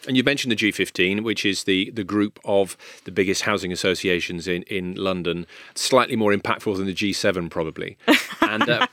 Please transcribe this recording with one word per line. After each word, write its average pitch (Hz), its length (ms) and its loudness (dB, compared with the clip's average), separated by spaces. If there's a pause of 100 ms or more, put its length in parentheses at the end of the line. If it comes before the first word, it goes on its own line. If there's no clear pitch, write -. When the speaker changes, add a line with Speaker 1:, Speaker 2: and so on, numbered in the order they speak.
Speaker 1:
And 131 80 0
you 127 80 4
mentioned 139 260 0
the 107 60 2
G 104 160 2
fifteen, 95 500 2
which 107 240 -2
is 95 160 0
the, 95 300 2
the 110 100 -4
group 101 420 -2
of 98 320 2 (280)
the 95 80 -14
biggest 95 300 2
housing 98 280 0
associations 87 800 -2
in, 90 160 -2
in 92 320 -6
London, 90 500 -4 (300)
slightly 120 400 2
more 104 180 4
impactful 104 420 -2
than 95 100 -2
the 95 60 -2
G 98 200 -2
seven, 90 360 0
probably. 87 480 -6 (120)
Speaker 2:
<laughs> 262 80 6 (260)
Speaker 1:
And, 240 260 0
uh, 240 240 2